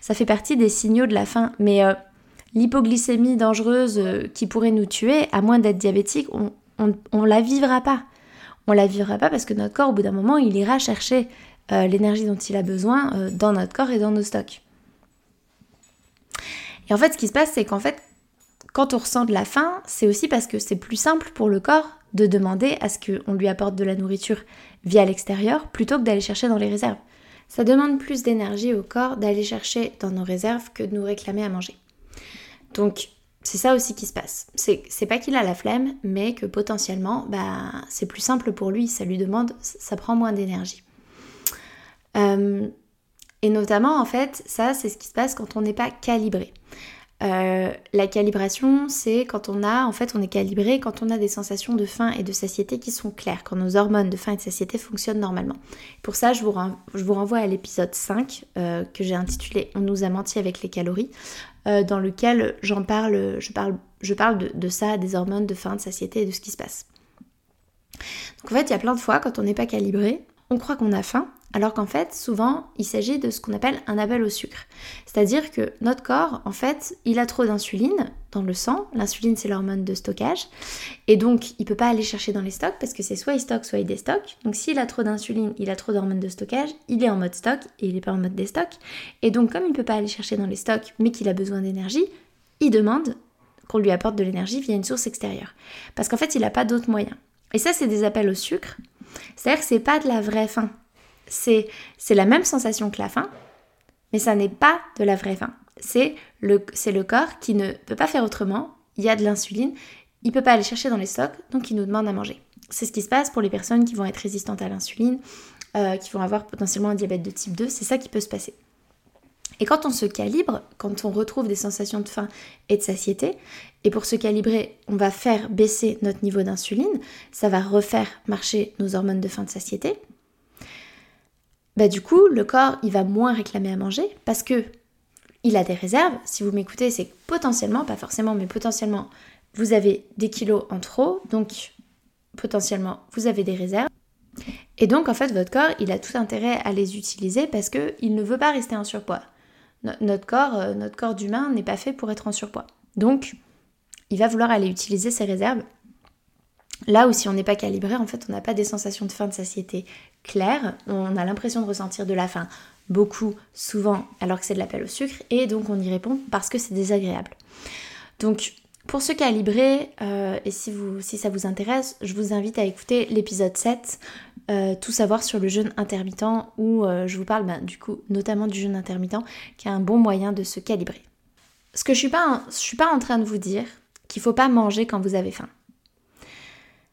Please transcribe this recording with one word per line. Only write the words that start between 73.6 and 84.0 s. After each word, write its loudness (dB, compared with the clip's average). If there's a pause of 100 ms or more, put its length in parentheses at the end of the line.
un -2
appel 0
au 0
sucre. -8 (400)
C'est-à-dire 2
que -2
notre 0
corps, 0
en -6
fait, -4
il 2
a 2
trop 0
d'insuline 0 (180)
dans -4
le -2
sang. -2
L'insuline, 0
c'est -6
l'hormone -2
de -4
stockage. -4 (580)
Et 8
donc, 2
il -4
peut -2
pas 2
aller 2
chercher -4
dans -2
les -4
stocks -4
parce -6
que -8
c'est -6
soit -2
il 0
stocke, -4
soit -4
il 0
déstocke. -4